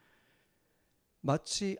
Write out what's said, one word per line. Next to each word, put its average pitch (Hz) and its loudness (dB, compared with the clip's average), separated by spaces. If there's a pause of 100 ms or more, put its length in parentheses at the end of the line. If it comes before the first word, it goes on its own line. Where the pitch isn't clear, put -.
(1200)
마치 165 0